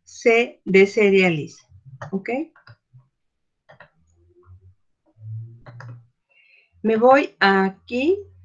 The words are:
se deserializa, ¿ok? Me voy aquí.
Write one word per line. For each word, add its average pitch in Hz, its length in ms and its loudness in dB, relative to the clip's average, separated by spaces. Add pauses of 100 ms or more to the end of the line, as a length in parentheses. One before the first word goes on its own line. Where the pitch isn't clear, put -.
se - 640 -2
deserializa, 190 960 0 (480)
¿ok? 196 200 -10 (4000)
Me 220 160 0
voy 262 420 2
aquí. 196 800 0 (260)